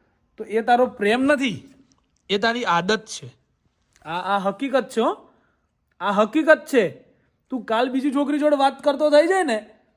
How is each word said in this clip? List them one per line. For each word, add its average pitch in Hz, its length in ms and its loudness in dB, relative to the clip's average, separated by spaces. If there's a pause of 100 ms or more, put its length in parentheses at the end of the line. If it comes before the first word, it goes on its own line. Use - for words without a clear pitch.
(360)
તો 220 80 -12
એ 214 160 -2
તારો 240 260 4
પ્રેમ 214 340 0
નથી, 262 480 -2 (600)
એ 202 80 -2
તારી 233 260 -2
આદત 185 420 0
છે. - 240 -16 (720)
આ, 151 80 -14
આ 185 280 -2
હકીકત 247 520 -2
છે 226 100 -4
હો, 320 160 0 (840)
આ 196 120 -2
હકીકત 294 540 2
છે. 202 380 -2 (460)
તું 240 140 -8
કાલ 226 240 -2
બીજી 262 260 -4
છોકરી 285 240 -2
જોડે 294 180 2
વાત 269 260 0
કરતો 294 280 0
થઈ 302 160 6
જાય 381 160 2
ને 220 240 -4 (300)